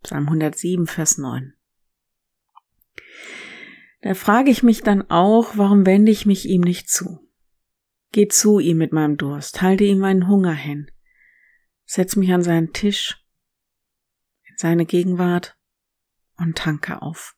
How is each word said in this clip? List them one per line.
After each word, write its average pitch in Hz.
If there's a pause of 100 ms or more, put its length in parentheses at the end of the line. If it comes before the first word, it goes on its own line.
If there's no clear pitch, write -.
Psalm 147
hundertsieben, 165
Vers -
neun. 131 (2500)
Da 196
frage 240
ich 226
mich 233
dann 196
auch, 214
warum 202
wende 208
ich 208
mich 196
ihm 185
nicht 175
zu? - (840)
Geh 208
zu 208
ihm 165
mit 160
meinem 151
Durst, 143
halte 190
ihm 196
meinen 190
Hunger 190
hin, 147 (960)
setz 185
mich 185
an 180
seinen 165
Tisch, - (1160)
in -
seine 170
Gegenwart 175 (800)
und 165
tanke -
auf. -